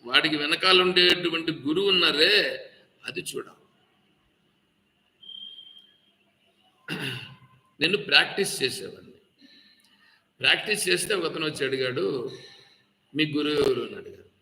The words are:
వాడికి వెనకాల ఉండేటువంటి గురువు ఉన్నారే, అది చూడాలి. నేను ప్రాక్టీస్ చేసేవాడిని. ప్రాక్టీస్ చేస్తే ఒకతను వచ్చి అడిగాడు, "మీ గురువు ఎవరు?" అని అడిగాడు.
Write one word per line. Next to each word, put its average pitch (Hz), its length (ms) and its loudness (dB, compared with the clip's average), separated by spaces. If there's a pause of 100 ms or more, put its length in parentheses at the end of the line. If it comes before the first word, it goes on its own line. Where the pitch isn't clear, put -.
వాడికి 151 320 4
వెనకాల 175 440 4
ఉండేటువంటి 180 680 4
గురువు 156 380 0
ఉన్నారే, 170 440 4 (720)
అది 156 140 -10
చూడాలి. - 380 -10 (4000)
నేను 170 160 0
ప్రాక్టీస్ 160 680 0
చేసేవాడిని. - 480 -8 (1300)
ప్రాక్టీస్ 180 500 0
చేస్తే 180 260 0
ఒకతను 160 300 -4
వచ్చి 151 200 -4
అడిగాడు, 131 680 -2 (840)
"మీ 156 100 2
గురువు 147 280 -2
ఎవరు?" 135 280 2
అని 104 140 -10
అడిగాడు. - 340 -18 (120)